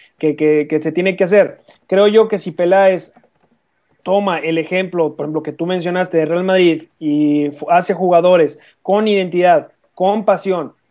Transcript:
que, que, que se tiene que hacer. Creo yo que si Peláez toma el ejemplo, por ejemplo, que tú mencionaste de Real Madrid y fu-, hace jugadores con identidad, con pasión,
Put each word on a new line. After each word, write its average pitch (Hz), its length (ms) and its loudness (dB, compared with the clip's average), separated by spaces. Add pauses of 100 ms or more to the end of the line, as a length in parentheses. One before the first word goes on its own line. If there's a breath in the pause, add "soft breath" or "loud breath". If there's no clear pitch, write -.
(180 loud breath)
que, 151 180 -2
que, 151 320 0
que 156 140 -2
se 160 100 -4
tiene 180 240 -2
que 190 80 0
hacer. 185 320 2 (300 soft breath)
Creo 196 200 2
yo 214 220 4
que 220 80 -2
si 180 140 -10
Peláez 185 640 0 (880)
toma 190 340 -2
el 160 180 -4
ejemplo, 175 600 -4
por 147 100 -8
ejemplo, 156 160 -6
que 151 100 -10
tú 165 140 -8
mencionaste 180 500 -4
de 160 80 2
Real 170 200 -2
Madrid 180 400 2 (140)
y 147 520 0
fu-, 143 180 -8
hace 180 240 2
jugadores 175 640 2 (220 soft breath)
con 208 260 -2
identidad, 180 640 0 (200)
con 196 320 -2
pasión, 185 480 -2 (180)